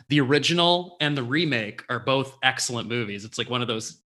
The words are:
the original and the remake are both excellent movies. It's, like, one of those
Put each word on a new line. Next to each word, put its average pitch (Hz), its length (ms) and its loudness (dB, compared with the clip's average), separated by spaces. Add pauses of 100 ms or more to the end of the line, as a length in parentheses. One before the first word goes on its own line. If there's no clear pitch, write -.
the 147 140 4
original 175 800 2
and 147 160 2
the 131 60 -2
remake 123 680 -2
are 123 100 -4
both 131 420 -2
excellent 123 460 -2
movies. 107 380 -4
It's, 110 120 -12
like, 113 120 -6
one 123 120 -2
of 123 60 -2
those 110 340 -6 (180)